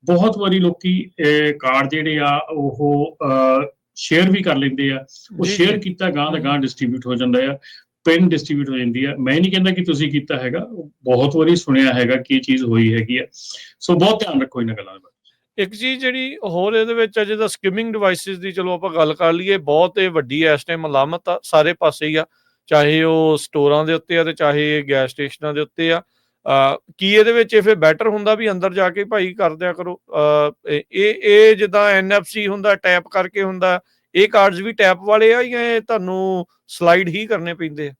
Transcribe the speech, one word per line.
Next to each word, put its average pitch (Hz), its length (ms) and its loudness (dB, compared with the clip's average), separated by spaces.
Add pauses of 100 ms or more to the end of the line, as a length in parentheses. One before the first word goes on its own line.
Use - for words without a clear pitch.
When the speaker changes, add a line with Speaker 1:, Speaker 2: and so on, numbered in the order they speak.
Speaker 1:
ਬਹੁਤ 190 340 2
ਵਾਰੀ 190 200 0
ਲੋਕੀ, 180 600 -2
ਇਹ 151 360 0
ਕਾਰਡ 135 360 -2
ਜਿਹੜੇ 156 280 -4
ਆ, 143 220 0 (100)
ਉਹ, 143 720 -2
ਅਹ, 131 440 0 (280)
ਸ਼ੇਅਰ 180 360 0
ਵੀ 190 120 0
ਕਰ 160 140 0
ਲੈਂਦੇ 135 340 -2
ਆ। 135 160 -8 (320)
ਉਹ 180 60 -2
Speaker 2:
ਜੀ, 190 80 -2
Speaker 1:
ਸ਼ੇਅਰ 196 200 2
Speaker 2:
ਜੀ। 208 80 -2
Speaker 1:
ਕੀਤਾ, 185 300 -6
ਗਾਂਹ 147 220 -4
ਦਾ 156 60 -4
Speaker 2:
ਹਮ। 131 60 -6
Speaker 1:
ਗਾਂਹ 143 140 -2
ਡਿਸਟ੍ਰੀਬਿਊਟ 127 480 -4
ਹੋ 123 80 -4
ਜਾਂਦਾ 127 380 0
ਆ, 139 60 -10 (460)
ਪਿੰਨ 170 240 4
ਡਿਸਟ੍ਰੀਬਿਊਟ 143 420 -2
ਹੋ 131 80 -4
ਜਾਂਦੀ 123 260 -2
ਆ। 139 140 -4
ਮੈਂ 135 220 0
ਨਹੀਂ 185 120 0
ਕਹਿੰਦਾ 190 180 0
ਕਿ 180 140 -2
ਤੁਸੀਂ 156 260 -2
ਕੀਤਾ 139 280 -4
ਹੈਗਾ, 127 280 -6 (380)
ਬਹੁਤ 131 320 2
ਵਾਰੀ 160 200 4
ਸੁਣਿਆ 135 360 2
ਹੈਗਾ 123 240 0
ਕਿ 127 180 -4
ਇਹ 131 60 2
ਚੀਜ਼ 131 220 -2
ਹੋਈ 113 320 2
ਹੈਗੀ 117 240 -2
ਆ। 127 80 -6 (540)
ਸੋ 175 140 0
ਬਹੁਤ 196 260 2
ਧਿਆਨ 147 220 -2
ਰੱਖੋ 127 180 -8
ਇਹਨਾਂ 113 140 -4
ਗੱਲਾਂ 98 200 -16
ਦਾ। 95 140 -20 (500)
Speaker 2:
ਇੱਕ 196 160 -4
ਚੀਜ਼ 254 260 -6
ਜਿਹੜੀ 262 360 -6
ਹੋਰ 196 380 -4
ਇਹਦੇ 226 200 0
ਵਿੱਚ 226 240 -2
ਆ, 214 60 0
ਜਿੱਦਾਂ 214 220 -2
skimming 208 460 -4
devices 190 480 -2
ਦੀ 190 120 -10
ਚਲੋ 180 200 -4
ਆਪਾਂ 180 180 -6
ਗੱਲ 156 240 2
ਕਰ 165 180 2
ਲਈਏ, 185 240 0
ਬਹੁਤ 165 420 0
ਇਹ 185 120 2
ਵੱਡੀ 151 340 -2
ਇਸ 151 200 2
ਟਾਈਮ 165 240 -6
ਅਲਾਮਤ 147 400 -2
ਆ, 180 140 -2
ਸਾਰੇ 160 300 2
ਪਾਸੇ 156 340 -2
ਹੀ 156 80 -4
ਆ, 156 120 -2 (400)
ਚਾਹੇ 151 360 4
ਉਹ 160 380 2
ਸਟੋਰਾਂ 147 440 0
ਦੇ 160 80 -2
ਉੱਤੇ 165 260 -2
ਆ 165 60 2
ਤੇ 160 80 -4
ਚਾਹੇ 151 580 0
ਗੈਸ 135 200 0
ਸਟੇਸ਼ਨਾਂ 147 440 -8
ਦੇ 147 60 -4
ਉੱਤੇ 165 320 -2
ਆ। 175 100 -2 (440)
ਅਹ, 135 520 0
ਕੀ 196 160 0
ਇਹਦੇ 214 180 6
ਵਿੱਚ 233 220 0
ਇਹ 214 80 6
ਫਿਰ 214 120 4
ਬੈਟਰ 160 340 2
ਹੁੰਦਾ 208 260 0
ਵੀ 214 160 -2
ਅੰਦਰ 185 220 -4
ਜਾ 185 180 0
ਕੇ 196 140 -6
ਭਾਈ 196 300 -4
ਕਰ 175 220 -2
ਦਿਆ 175 160 -4
ਕਰੋ? 180 360 -10
ਅਹ, 151 640 0
ਇਹ, 147 120 -2 (100)
ਇਹ, 208 220 0
ਇਹ 214 420 6
ਜਿੱਦਾਂ 208 340 2
ਐਨ 190 220 2
ਐਫ 202 140 2
ਸੀ 208 200 -6
ਹੁੰਦਾ, 202 280 0
ਟੈਪ 180 340 0
ਕਰਕੇ 190 340 -4
ਹੁੰਦਾ, 185 380 -2 (340)
ਇਹ 196 140 4
ਕਾਰਡਸ 196 320 4
ਵੀ 220 120 -8
ਟੈਪ 185 280 2
ਵਾਲੇ 220 340 4
ਆ 247 80 0
ਜਾਂ 240 200 -4
ਇਹ 233 180 -2
ਤੁਹਾਨੂੰ 190 680 -4 (200)
ਸਲਾਈਡ 175 420 2
ਹੀ 202 180 -6
ਕਰਨੇ 170 280 -4
ਪੈਂਦੇ 151 340 -10
ਆ? 139 120 -14